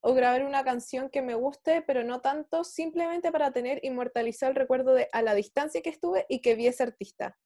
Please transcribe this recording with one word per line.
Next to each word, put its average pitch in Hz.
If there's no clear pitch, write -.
o 240
grabar 254
una 277
canción 254
que 269
me 247
guste, 277
pero 262
no 247
tanto, 302
simplemente 339
para 294
tener 247
inmortalizado 247
el 269
recuerdo 262
de 254
a 233
la 214
distancia 285
que 330
estuve 359
y 262
que 233
vi 233
ese 247
artista. -